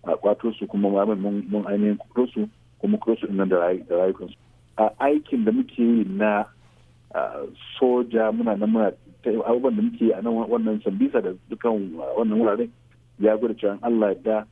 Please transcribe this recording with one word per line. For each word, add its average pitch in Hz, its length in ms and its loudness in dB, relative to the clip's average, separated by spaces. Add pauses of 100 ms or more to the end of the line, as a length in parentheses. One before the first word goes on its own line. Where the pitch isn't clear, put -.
a, 80 120 0
kwato 104 420 0
su 101 80 -6
kuma 101 240 0
ma 98 140 2 (100)
mun, 101 340 -4
mun 101 180 -2
ainihin 104 320 0
kwato - 340 -2
su 107 160 -4 (320)
kuma - 180 0
kwato - 280 -2
su 101 60 -6
nan 95 160 0
da 92 80 2
rayu-, 87 320 0
da 85 80 0
rayukansu. 92 400 -2 (420)
A 107 120 4 (100)
aikin 139 440 0
da 110 80 2
muke 127 260 -2
yi 117 260 4
na, 104 400 0 (720)
a, - 320 -4 (340)
soja 117 520 2
muna 113 260 0
nan 107 120 0
muna 110 220 2 (300)
ta 123 80 -2
abubuwan 117 460 0
da 104 60 0
muke 117 220 -2
yi 113 80 4
a - 100 -2
nan 117 120 -2
wannan 110 500 -2
Sambisa 117 380 0
da 92 100 -4 (180)
dukkan, 101 500 -4
a, 135 200 -4
wannan 110 200 2
wuraren 226 300 2 (480)
ya 107 180 4
gwada 113 180 -2
cewa 101 200 -2
in 98 80 -14
Allah 110 300 2
ya - 20 0
yarda 107 380 -2